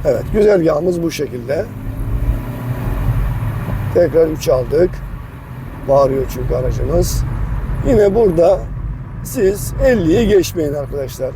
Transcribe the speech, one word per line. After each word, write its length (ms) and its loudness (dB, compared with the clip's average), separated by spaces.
Evet, 180 2
güzergahımız 680 4
bu 80 0
şekilde. 540 -4
Tekrar 340 4
üç 220 -2
aldık. 400 2
Bağırıyor 440 2
çünkü 220 -2
aracımız. 680 0
Yine 280 4
burada 440 4
siz 500 -2
elliyi 440 4
geçmeyin 460 2
arkadaşlar. 640 -6